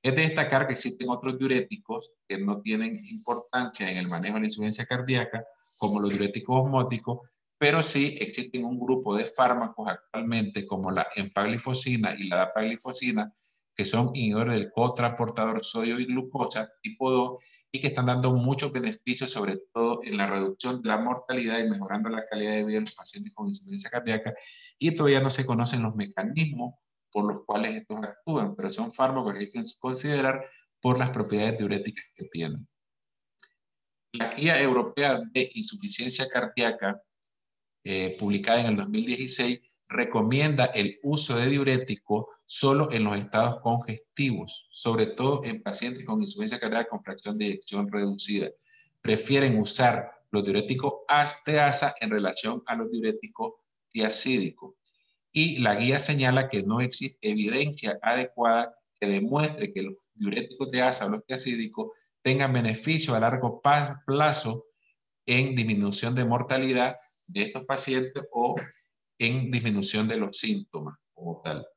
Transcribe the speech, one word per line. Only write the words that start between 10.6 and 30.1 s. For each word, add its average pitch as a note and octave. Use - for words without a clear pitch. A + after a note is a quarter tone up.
como F#2
la F#2
empaglifosina A2
y G2+
la F2
dapaglifosina, A2
que G#2
son A#2+
inhibidores A#2
del G#2
cotransportador A2+
sodio A2+
y B2+
glucosa B2+
tipo A#2+
dos, B2+
y C3
que D3
están C3
dando B2+
muchos C3
beneficios, A#2+
sobre G2
todo A#2
en G#2
la G2+
reducción G2
de A2
la A2
mortalidad A#2
y A2+
mejorando G2+
la A2+
calidad G#2+
de G#2+
vida G#2+
de G#2+
los -
pacientes -
con G#2
insuficiencia G2
cardíaca, A2+
y D#3+
todavía C#3+
no C3+
se C3
conocen A#2+
los G#2+
mecanismos B2
por G#2
los G#2
cuales A2
estos A2
actúan, G#2+
pero F#2+
son A2+
fármacos C3
que G2+
hay G2+
que A#2+
considerar C3+